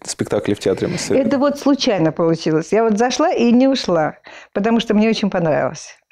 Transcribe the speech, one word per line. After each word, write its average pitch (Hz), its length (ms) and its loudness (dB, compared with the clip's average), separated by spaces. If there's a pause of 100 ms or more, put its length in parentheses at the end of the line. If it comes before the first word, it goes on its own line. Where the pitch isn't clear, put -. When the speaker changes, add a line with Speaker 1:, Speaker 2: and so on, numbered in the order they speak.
Speaker 1:
спектакли - 500 -4
в - 60 -6
театре 95 300 -2
Моссовета? - 380 0
Speaker 2:
Это 277 120 0
вот 285 200 0
случайно 214 520 2
получилось. 165 600 0
Я 220 100 4
вот 220 140 2
зашла 254 340 0
и 240 220 2
не 254 160 4
ушла, 175 460 0 (380)
потому 226 280 0
что 226 120 -2
мне 214 160 4
очень 214 200 0
понравилось. 156 680 -2 (140)